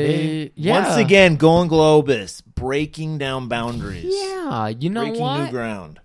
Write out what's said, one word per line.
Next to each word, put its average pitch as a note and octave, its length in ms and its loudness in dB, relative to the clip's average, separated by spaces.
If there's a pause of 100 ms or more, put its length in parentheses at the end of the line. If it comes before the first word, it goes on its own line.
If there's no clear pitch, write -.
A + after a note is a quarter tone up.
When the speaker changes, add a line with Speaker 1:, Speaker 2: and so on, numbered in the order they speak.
Speaker 1:
be. D#3 480 -4
Speaker 2:
yeah. G#3 300 0
Speaker 3:
Once - 120 0
again, F#3 380 6
Golden E3 340 4
Globus D3+ 720 2 (140)
breaking D3+ 640 -6
down C3 300 -6
boundaries. A#2 600 -6
Speaker 2:
Yeah, F#4 640 -4
you B2 200 -4
know A3 160 -4
Speaker 3:
Breaking A3+ 160 -6
Speaker 2:
what? C4 240 -4
Speaker 3:
new C#3+ 60 -8
ground. G#2+ 540 -10